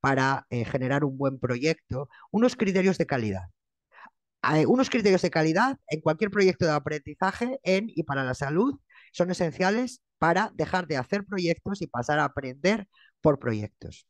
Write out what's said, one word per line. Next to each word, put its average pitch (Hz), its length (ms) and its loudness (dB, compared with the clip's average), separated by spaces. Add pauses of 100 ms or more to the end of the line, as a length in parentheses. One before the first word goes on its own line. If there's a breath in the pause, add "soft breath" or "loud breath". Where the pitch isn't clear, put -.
para, 135 480 0
eh, 120 160 -4
generar 139 400 2
un 135 140 -4
buen 135 200 -2
proyecto, 123 720 -4 (220 loud breath)
unos 233 260 2
criterios 190 400 2
de 165 100 0
calidad. 107 360 -2 (1120 loud breath)
Eh, 156 120 4
unos 254 220 4
criterios 202 340 2
de 175 80 0
calidad 165 480 2 (100)
en 156 120 -4
cualquier 160 300 -2
proyecto 196 340 2
de 165 60 2
aprendizaje 151 920 -4
en 190 240 2
y - 160 -4
para 139 180 -2
la 127 120 -2
salud 170 440 -2 (340 soft breath)
son 180 200 0
esenciales 185 680 -2 (180)
para 170 360 2
dejar 180 320 -2
de 147 100 -4
hacer 202 280 -4
proyectos 190 580 -4
y 147 60 -8
pasar 147 320 -2
a 147 40 2
aprender 143 640 -4 (340 soft breath)
por 147 200 2
proyectos. - 680 -6